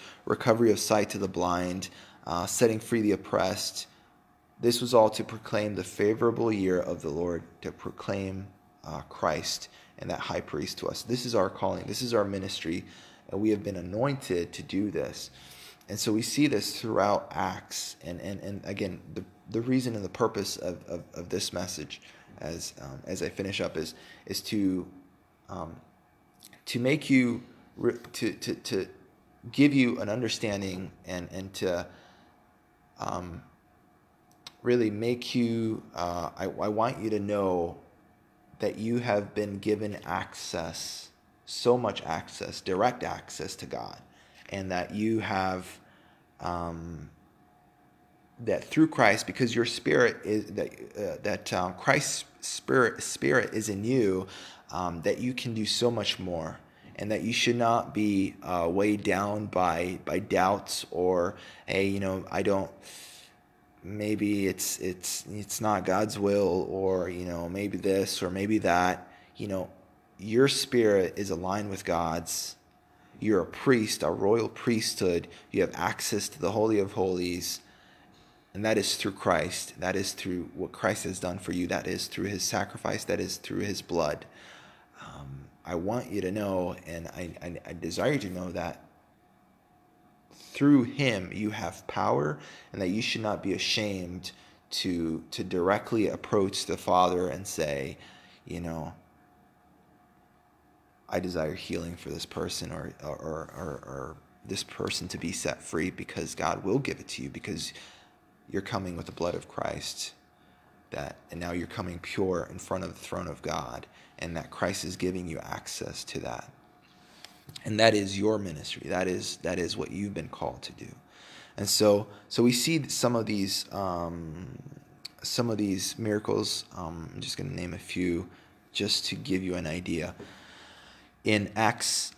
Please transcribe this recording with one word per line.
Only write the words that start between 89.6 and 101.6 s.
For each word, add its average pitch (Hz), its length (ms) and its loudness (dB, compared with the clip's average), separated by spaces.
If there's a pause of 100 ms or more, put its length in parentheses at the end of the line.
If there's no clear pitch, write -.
through 143 520 6
him 117 480 0
you 107 180 -2
have 107 360 -8
power, 135 520 0 (340)
and 104 100 -4
that 90 60 0
you 104 120 0
should - 200 -2
not 101 220 -2
be 95 100 0
ashamed 92 800 -2 (380)
to, 82 600 0
to 104 140 -6
directly 95 640 2
approach 98 580 0
the 90 100 -2
Father 90 520 4
and 90 180 -6
say, 73 500 -2 (480)
you 87 160 -6
know, 82 320 -6 (2250)
"I 92 120 0
desire 87 340 -2
healing 87 420 -6